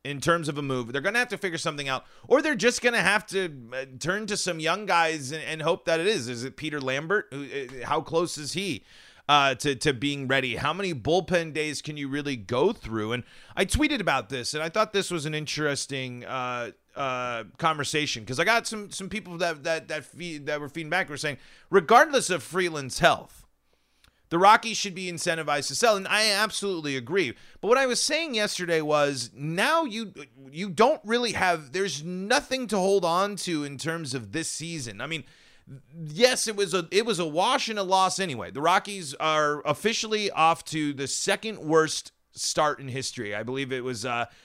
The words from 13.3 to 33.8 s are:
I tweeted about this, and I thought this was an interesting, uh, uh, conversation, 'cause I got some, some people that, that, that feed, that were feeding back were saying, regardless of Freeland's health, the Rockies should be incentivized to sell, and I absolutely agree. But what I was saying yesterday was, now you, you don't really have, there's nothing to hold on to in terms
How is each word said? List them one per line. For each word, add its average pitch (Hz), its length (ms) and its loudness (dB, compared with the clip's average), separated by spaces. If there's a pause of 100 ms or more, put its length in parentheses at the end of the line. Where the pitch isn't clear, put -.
I 190 80 2
tweeted 269 380 2
about 139 260 0
this, 127 260 -6
and 151 80 -4
I 160 60 -4
thought 202 240 0
this 196 180 0
was 165 160 -4
an 156 80 -4
interesting, 135 920 -4
uh, 123 460 -6 (240)
uh, 123 500 -4 (120)
conversation, 151 680 0
'cause 127 160 -2
I 165 40 2
got 226 240 2
some, 208 240 -8
some 190 180 -10
people 180 280 -8
that, 165 260 -2
that, 160 240 -2
that 156 180 -8
feed, 151 400 -12
that 151 140 -2
were 147 100 -8
feeding 151 220 -10
back 180 180 0
were 147 80 -8
saying, 147 200 -4 (340)
regardless 233 580 8
of 175 140 0
Freeland's 160 560 -4
health, - 480 2 (840)
the 165 80 0
Rockies 214 400 8
should 202 160 -4
be 180 180 -6
incentivized 160 580 -2
to 135 60 -6
sell, 226 200 4
and 190 120 -4
I 208 220 2
absolutely 196 680 -2
agree. 131 380 0 (280)
But 180 80 -2
what 247 100 6
I 269 80 4
was 247 120 0
saying 302 360 0
yesterday 180 460 0
was, 143 520 2
now 208 520 0
you, 220 280 -8 (380)
you 175 180 -8
don't 226 340 4
really 233 280 0
have, 170 400 0
there's 175 320 -2
nothing 226 640 -2
to 214 100 0
hold 190 280 4
on 190 320 2
to 156 260 -2
in 143 160 -8
terms 160 340 -4